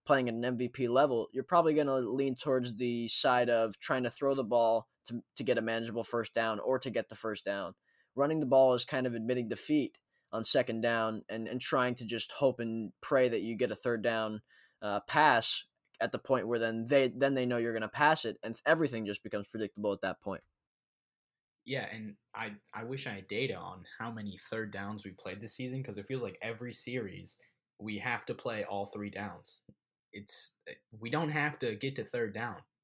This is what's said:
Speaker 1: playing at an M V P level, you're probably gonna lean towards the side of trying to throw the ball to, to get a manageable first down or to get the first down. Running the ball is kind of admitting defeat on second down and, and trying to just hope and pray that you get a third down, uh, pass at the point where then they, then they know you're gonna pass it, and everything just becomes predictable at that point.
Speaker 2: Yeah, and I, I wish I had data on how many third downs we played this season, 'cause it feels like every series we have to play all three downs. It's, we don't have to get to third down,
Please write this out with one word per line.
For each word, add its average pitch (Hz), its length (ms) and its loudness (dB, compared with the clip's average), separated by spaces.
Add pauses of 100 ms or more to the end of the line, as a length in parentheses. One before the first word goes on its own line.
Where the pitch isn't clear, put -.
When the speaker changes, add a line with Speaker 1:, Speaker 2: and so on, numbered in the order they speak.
Speaker 1:
playing 131 240 4
at 113 60 -2
an 117 100 0
M 123 100 0
V 120 120 -2
P 120 200 -2
level, 123 460 4
you're 127 100 -4
probably 165 300 4
gonna 143 220 2
lean 131 400 0
towards 127 400 0
the 120 320 -2
side 123 420 4
of 113 300 2
trying 131 240 0
to 117 80 0
throw 139 240 2
the 135 80 0
ball 113 440 4 (200)
to, 120 160 -8 (120)
to - 80 -6
get 117 140 2
a 110 60 0
manageable 113 400 -2
first 117 320 -4
down 113 240 0
or 131 180 2
to 127 140 -4
get 107 180 -2
the 110 60 -14
first 107 280 -6
down. 98 300 -4 (420)
Running 151 240 2
the 151 60 0
ball 131 300 8
is 120 100 0
kind 131 220 0
of 117 80 -2
admitting 117 340 -2
defeat 135 480 0 (340)
on 113 120 -4
second 113 380 2
down 113 460 2
and, 113 200 -4
and 127 120 -4
trying 123 360 2
to 123 100 -10
just 113 260 -4
hope 131 280 2
and 113 320 -4 (100)
pray 131 260 4
that 113 140 2
you 110 160 -4
get 107 140 2
a 101 40 -4
third 117 280 -2
down, 110 380 0 (400)
uh, 101 200 0
pass 147 640 4 (360)
at 113 120 0
the - 80 -4
point 117 280 2
where 117 120 0
then 113 280 0
they, 135 200 6
then 139 260 2
they 127 120 2
know 123 120 0
you're 117 160 0
gonna 107 160 -2
pass 151 360 4
it, 110 180 -6
and 113 120 -6 (100)
everything 135 400 2
just 101 180 -6
becomes 104 240 -6
predictable 104 440 -2
at 98 100 -2
that 92 200 -4
point. 95 220 -8 (1200)
Speaker 2:
Yeah, 127 260 -6
and 110 220 -12 (220)
I, 110 160 -8 (240)
I 110 80 -10
wish 131 240 -8
I 117 40 -6
had 98 160 -10
data 113 280 -2
on 90 300 -12 (120)
how 117 140 -6
many 104 260 -8 (140)
third 110 200 -6
downs 98 320 -8
we 98 80 -12
played 98 300 -12
this 113 140 -12
season, 127 260 -6
'cause 113 160 -8
it 98 80 -10
feels 131 160 -6
like 101 220 -8
every 117 300 -8
series 98 640 -8 (420)
we 104 180 -6
have 120 300 -4
to 120 80 -6
play 107 300 -4
all 101 200 -4
three 104 240 -8
downs. 98 520 -12 (520)
It's, - 400 -14 (460)
we 117 100 -8
don't 156 220 0
have 147 280 -2
to 113 160 -2
get 135 200 -4
to 113 80 -4
third 113 300 -2
down, 110 240 -6 (260)